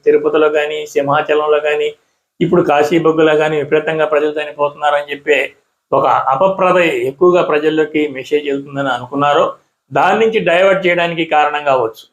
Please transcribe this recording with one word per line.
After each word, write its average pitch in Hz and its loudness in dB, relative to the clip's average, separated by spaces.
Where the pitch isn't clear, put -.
తిరుపతిలో 151 2
కానీ, 151 -2
సింహాచలంలో 151 0
కానీ, 151 -2
ఇప్పుడు 170 2
కాశీబుగ్గలో 156 2
కానీ 156 0
విపరీతంగా 156 -2
ప్రజలు 151 0
చనిపోతున్నారని 147 -2
చెప్పే 143 -2
ఒక 135 2
అపప్రద 180 0
ఎక్కువగా 160 0
ప్రజల్లోకి 151 0
మెసేజ్ 143 -4
వెళ్తుందని 139 -6
అనుకున్నారో, 139 -2
దాని 190 2
నుంచి 220 -2
డైవర్ట్ 185 2
చేయడానికి 170 -2
కారణం 151 0
కావచ్చు. 131 -2